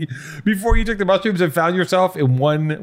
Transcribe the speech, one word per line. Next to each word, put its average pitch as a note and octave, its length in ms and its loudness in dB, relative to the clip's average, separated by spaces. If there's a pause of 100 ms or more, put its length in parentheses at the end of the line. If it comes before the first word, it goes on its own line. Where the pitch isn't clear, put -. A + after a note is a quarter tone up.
(460)
before G#3+ 320 2
you A3+ 80 2
took G#3+ 140 -2
the G3+ 60 -2
mushrooms F#3+ 360 2
and E3+ 100 2
found E3+ 240 0
yourself F#3 400 0
in C3 220 2
one, D3+ 320 0 (140)